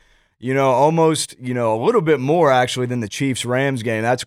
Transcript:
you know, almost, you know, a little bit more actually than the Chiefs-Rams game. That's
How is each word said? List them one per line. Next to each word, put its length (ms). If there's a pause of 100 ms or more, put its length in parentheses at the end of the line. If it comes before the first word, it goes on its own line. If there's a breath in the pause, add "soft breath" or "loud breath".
(380)
you 160
know, 160
almost, 680
you 140
know, 200
a 100
little 180
bit 180
more 320
actually 340
than 140
the 80
Chiefs-Rams 760
game. 200
That's 240